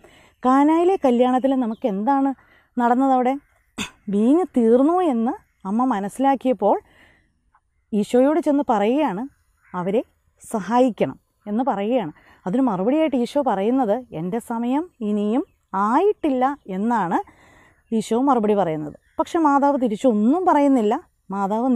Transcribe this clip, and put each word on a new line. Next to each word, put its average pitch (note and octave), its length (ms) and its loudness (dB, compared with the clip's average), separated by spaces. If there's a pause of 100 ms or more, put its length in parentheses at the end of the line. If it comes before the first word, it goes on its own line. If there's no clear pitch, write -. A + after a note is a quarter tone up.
(420)
കാനായിലെ D#4+ 540 2
കല്യാണത്തിൽ B3+ 580 0
നമുക്ക് A#3 340 -4
എന്താണ് C4+ 420 0 (460)
നടന്നത് B3 360 2
അവിടെ? B3+ 200 2 (760)
വീഞ്ഞ് A#3+ 360 2
തീർന്നു C4 560 2
എന്ന് B3+ 320 0 (340)
അമ്മ A3 180 -2
മനസ്സിലാക്കിയപ്പോൾ B3 920 0 (1160)
ഈശോയോട് B3+ 480 2
ചെന്ന് C#4+ 280 0
പറയുകയാണ്, A3+ 540 0 (520)
"അവരെ F#3+ 280 -2 (400)
സഹായിക്കണം" G#3+ 720 0 (300)
എന്ന് G#3+ 180 -4
പറയുകയാണ്. G#3 480 -2 (320)
അതിന് A3+ 180 -2
മറുപടിയായിട്ട് C4 540 0
ഈശോ A#3+ 260 -2
പറയുന്നത്, A#3 540 0 (160)
"എൻ്റെ F3+ 260 -6
സമയം A#3+ 460 -4 (160)
ഇനിയും G#3 420 -2 (320)
ആയിട്ടില്ല" C4 680 0 (240)
എന്നാണ് G3+ 500 -2 (760)
ഈശോ A3 280 -2
മറുപടി A#3+ 340 2
പറയുന്നത്. D#3 420 -4 (200)
പക്ഷെ - 220 -4
മാതാവ് C#4+ 420 2
തിരിച്ചൊന്നും A#3+ 680 2
പറയുന്നില്ല. C4+ 480 2 (360)
മാതാവ് G3+ 460 -2